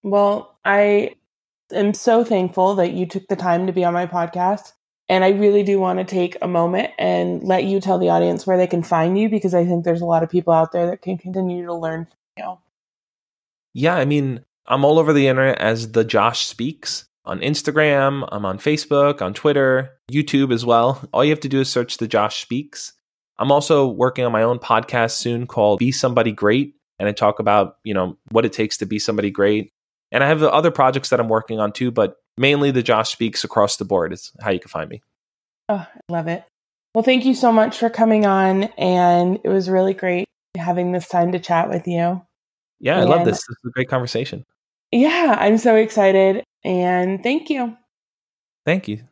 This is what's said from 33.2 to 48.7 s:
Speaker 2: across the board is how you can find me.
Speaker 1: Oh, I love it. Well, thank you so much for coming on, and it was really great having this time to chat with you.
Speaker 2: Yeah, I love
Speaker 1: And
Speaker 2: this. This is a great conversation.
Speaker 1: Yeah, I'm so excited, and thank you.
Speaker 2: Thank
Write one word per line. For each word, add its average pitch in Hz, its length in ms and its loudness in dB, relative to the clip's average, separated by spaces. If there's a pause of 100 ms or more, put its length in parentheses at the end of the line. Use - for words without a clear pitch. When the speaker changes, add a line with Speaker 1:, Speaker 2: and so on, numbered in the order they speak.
Speaker 2:
across - 340 0
the 101 80 -6
board 90 280 0
is - 180 -16 (100)
how 110 80 -4
you 90 100 -2
can - 100 -16
find 78 200 -8
me. - 120 -16 (680)
Speaker 1:
Oh, 208 60 -2 (120)
I - 240 -18
love 165 160 -6
it. 170 160 -8 (520)
Well, 226 80 0
thank 254 200 2
you 262 120 2
so 247 160 2
much 220 260 2
for 233 120 0
coming 220 360 2
on, 190 380 2 (160)
and 180 640 2
it - 60 -2
was 190 200 0
really 190 240 2
great 185 320 -4 (320)
having 180 340 -2
this 180 160 -4
time 175 260 0
to 180 60 -4
chat 170 300 -2
with 175 180 -6
you. 175 340 -2 (580)
Speaker 2:
Yeah, 160 200 0
I 180 40 2
love 170 180 4
Speaker 1:
And 175 60 0
Speaker 2:
this. 107 100 0
This - 260 -14
is 123 60 -10
a - 20 -14
great - 180 -4
conversation. 123 540 -6 (480)
Speaker 1:
Yeah, 302 480 2
I'm 214 180 2
so 226 180 4
excited, 196 680 2 (220)
and 180 580 -2
thank 285 260 -4
you. 247 280 -6 (880)
Speaker 2:
Thank 185 240 -2